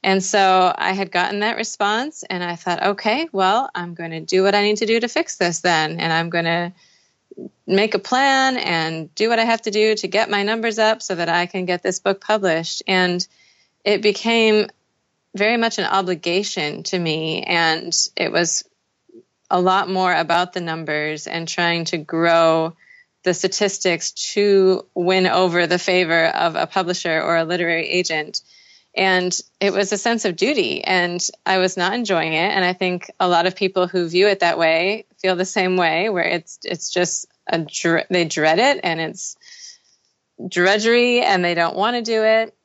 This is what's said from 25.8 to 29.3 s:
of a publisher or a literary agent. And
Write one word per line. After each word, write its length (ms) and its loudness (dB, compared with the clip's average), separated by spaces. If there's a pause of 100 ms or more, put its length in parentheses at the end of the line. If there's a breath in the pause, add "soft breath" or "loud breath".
of 300 0
a 100 0
publisher 540 -2
or 160 0
a 80 2
literary 440 -2
agent. 540 -2 (520 soft breath)
And 440 2 (220)